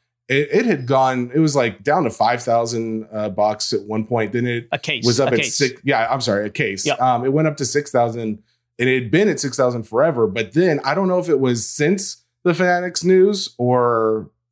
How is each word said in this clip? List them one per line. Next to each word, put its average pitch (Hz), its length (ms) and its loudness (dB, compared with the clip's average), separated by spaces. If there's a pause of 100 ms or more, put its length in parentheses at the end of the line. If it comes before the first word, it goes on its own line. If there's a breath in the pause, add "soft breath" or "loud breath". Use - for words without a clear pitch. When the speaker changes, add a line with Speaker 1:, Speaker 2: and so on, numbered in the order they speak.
(280)
Speaker 1:
It, 139 240 0
it 226 140 2
had 143 220 -2
gone, 131 440 2
it 139 80 -2
was, 151 160 2
like, 117 280 0
down 156 220 2
to 110 40 0
five 117 320 0
thousand, 113 720 -2
uh, 107 160 -4
bucks 104 420 -2
at 101 120 -2
one 110 240 -4
point. 113 260 -2
Then 123 140 -2
it 117 240 -4
Speaker 2:
A 147 80 -4
case, 123 260 -4
Speaker 1:
was 120 140 2
up 139 100 2
Speaker 2:
a 123 60 2
Speaker 1:
at 151 60 2
Speaker 2:
case. 135 140 -4
Speaker 1:
six. 127 300 -2
Yeah, 117 260 2
I'm 135 100 -2
sorry, 104 260 -2
a - 20 -8
case. 101 380 -4
Speaker 2:
Yep. 131 120 -2
Speaker 1:
Um, 123 240 2
it 135 80 0
went 156 160 2
up 147 100 -2
to 139 80 -4
six 143 260 -4
thousand, 117 300 0 (580)
and 127 100 0
it 131 140 2
had 104 80 -8
been 196 180 4
at 151 100 -2
six 135 160 -6
thousand 123 280 0
forever. 123 440 0
But 98 260 -4
then 160 300 2
I 139 120 0
don't 190 120 0
know 180 120 0
if 175 100 -4
it 139 100 2
was 123 300 0
since 185 540 -2 (200)
the 175 120 2
Fanatics 180 480 0
news 185 560 4
or, 117 720 2 (200)